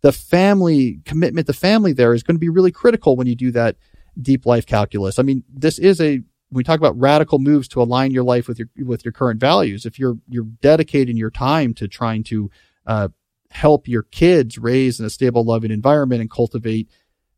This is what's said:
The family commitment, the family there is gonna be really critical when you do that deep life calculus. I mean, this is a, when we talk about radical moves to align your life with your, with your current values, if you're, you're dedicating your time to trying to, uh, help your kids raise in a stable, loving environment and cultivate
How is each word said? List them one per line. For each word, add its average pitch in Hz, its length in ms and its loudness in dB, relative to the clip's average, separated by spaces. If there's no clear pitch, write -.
The 185 100 6
family 170 920 2
commitment, 160 420 -2
the 143 60 -4
family 202 400 2
there 120 220 4
is 117 80 -2
gonna 170 160 0
be 170 100 -2
really 180 240 2
critical 220 440 2
when 127 100 -2
you 123 80 0
do 127 180 -4
that 117 240 0
deep 135 260 0
life 120 200 2
calculus. 101 520 -2
I 127 40 2
mean, 135 200 0
this 143 260 -2
is 180 220 2
a, 151 160 0
when 120 80 -8
we 127 100 -2
talk 160 160 0
about 151 200 2
radical 143 420 2
moves 139 280 2
to 127 140 -2
align 131 300 0
your 127 100 0
life 123 240 0
with 117 140 -10
your, 113 160 -10
with 123 280 -8
your 117 80 -8
current 117 280 -2
values, 131 460 0
if 113 120 -14
you're, 123 200 -2
you're 120 160 -6
dedicating 143 560 2
your 110 140 -4
time 135 440 -2
to 104 140 -10
trying 113 360 -6
to, 107 260 -6
uh, 107 220 -2
help 151 360 2
your 117 160 -4
kids 160 560 0
raise 123 400 -2
in 113 80 -8
a 110 40 -6
stable, 120 340 0
loving 113 260 -2
environment 127 500 0
and 110 100 -6
cultivate 113 580 -4